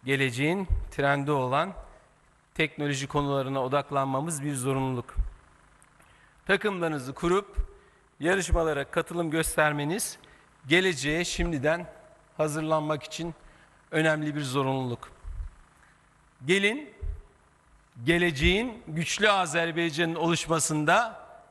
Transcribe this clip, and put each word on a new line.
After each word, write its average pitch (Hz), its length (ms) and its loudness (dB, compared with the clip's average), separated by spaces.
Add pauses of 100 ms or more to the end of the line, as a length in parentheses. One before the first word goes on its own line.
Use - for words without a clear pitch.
geleceğin 135 640 0 (220)
trendi 139 400 0
olan 147 440 0 (800)
teknoloji 143 520 -2
konularına 139 580 0
odaklanmamız 139 800 -2
bir 147 100 -4
zorunluluk. 131 600 -2 (1300)
Takımlarınızı 170 680 0
kurup 180 420 0 (640)
yarışmalara 165 680 2
katılım 170 400 -2
göstermeniz 151 880 0 (480)
geleceğe 160 580 2
şimdiden 170 640 0 (500)
hazırlanmak 156 680 0
için 165 320 -8 (560)
önemli 151 440 2
bir 147 80 -2
zorunluluk. 131 680 -2 (1300)
Gelin, 202 480 0 (1080)
geleceğin 175 840 2
güçlü 165 440 2
Azerbaycan'ın 165 840 2
oluşmasında 165 1120 2 (220)